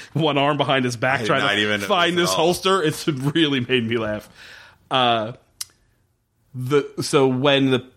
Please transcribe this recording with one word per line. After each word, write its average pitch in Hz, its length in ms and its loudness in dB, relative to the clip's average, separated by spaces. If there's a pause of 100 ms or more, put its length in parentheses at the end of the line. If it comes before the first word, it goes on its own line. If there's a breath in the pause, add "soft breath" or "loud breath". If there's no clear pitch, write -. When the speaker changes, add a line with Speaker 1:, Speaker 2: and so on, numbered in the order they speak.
(120 loud breath)
Speaker 1:
one 143 260 0
arm 143 200 2
behind 135 260 0
his 120 120 -4
back 131 200 0
Speaker 2:
I 139 60 -2
did - 40 -4
Speaker 1:
trying 139 160 2
Speaker 2:
not 101 120 2
Speaker 1:
to 104 40 0
Speaker 2:
even 104 140 2
notice 101 160 -2
Speaker 1:
find 175 280 2
Speaker 2:
at 175 40 0
Speaker 1:
this 180 100 2
Speaker 2:
all. 190 60 0
Speaker 1:
holster. 180 480 0
It's 156 240 -4
really 143 500 0
made 123 260 0
me 113 140 -2
laugh. 107 300 -6 (640 loud breath)
Uh, 120 400 0 (1200)
the, 135 340 -2 (140)
so 143 260 2
when 135 420 2
the 127 140 0 (120)